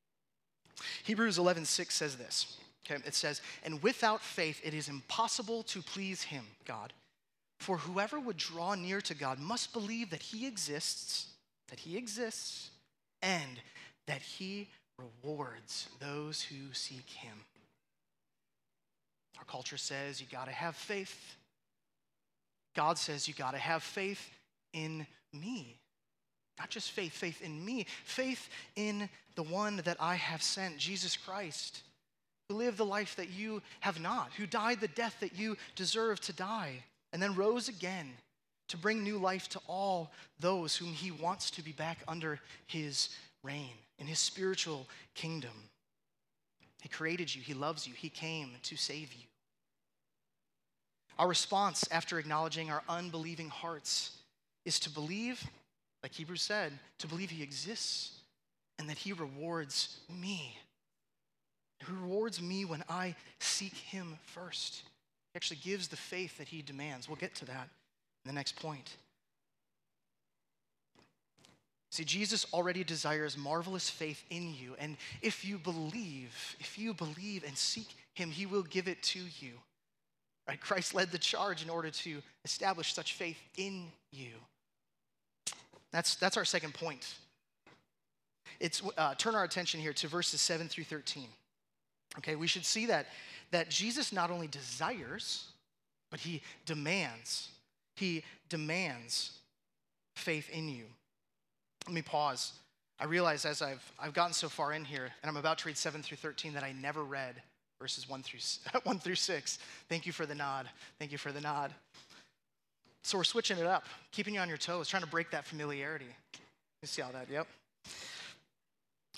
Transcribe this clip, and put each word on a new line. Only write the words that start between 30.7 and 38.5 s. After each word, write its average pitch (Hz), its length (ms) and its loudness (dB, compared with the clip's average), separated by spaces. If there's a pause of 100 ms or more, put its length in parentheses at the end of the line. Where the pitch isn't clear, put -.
Jesus 175 400 0
Christ, - 640 -4 (640)
who 202 80 0
lived 226 220 4
the 220 80 6
life 202 300 2
that 180 160 -4
you 208 320 -2 (160)
have 180 200 2
not, 165 340 2
who 208 120 -2
died 220 360 4
the 220 80 2
death 226 320 0
that 185 140 -2
you 214 220 0 (180)
deserve 214 460 4
to 190 120 -4
die, 185 500 -2 (280)
and 175 120 2
then 202 100 6
rose 220 360 6
again 180 420 -4 (560)